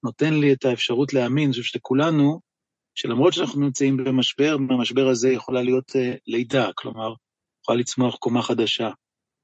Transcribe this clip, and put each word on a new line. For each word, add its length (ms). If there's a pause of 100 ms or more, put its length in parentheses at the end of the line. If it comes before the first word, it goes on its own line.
נותן 300
לי 180
את 120
האפשרות 500
להאמין, 300
אני 80
חושב 100
שלכולנו, 800 (540)
שלמרות 380
שאנחנו 280
נמצאים 360
במשבר, 640
מהמשבר 500
הזה 220
יכולה 320
להיות, 340
אה, 180 (120)
לידה, 480
כלומר, 400 (480)
יכולה 160
לצמוח 380
קומה 260
חדשה 480 (540)